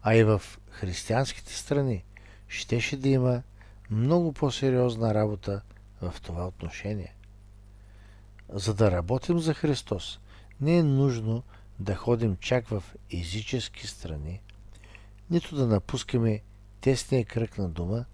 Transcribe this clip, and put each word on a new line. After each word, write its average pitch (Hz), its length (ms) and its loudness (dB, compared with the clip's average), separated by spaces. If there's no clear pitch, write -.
А 110 120 4
и 113 100 8
в 107 180 4
християнските - 800 -4
страни 135 520 -2
щеше - 480 -2
да 135 120 0
има 127 340 4
много 151 420 4
по-сериозна 123 840 2
работа 104 460 0
в 87 200 -4
това 87 240 -6
отношение. 92 680 -8
За 101 260 -2
да 104 160 6
работим 113 480 0
за 160 160 0
Христос, - 680 -4
не 160 160 4
е 170 60 6
нужно 123 600 2
да 98 160 -2
ходим 117 420 2
чак 123 320 -2
в 104 160 -4
езически 104 760 -6
страни, 80 540 -10
нито 170 260 -2
да 131 100 2
напускаме 113 760 0
тесния 131 440 2
кръг - 340 -4
на 95 100 -2
дома. 87 460 -4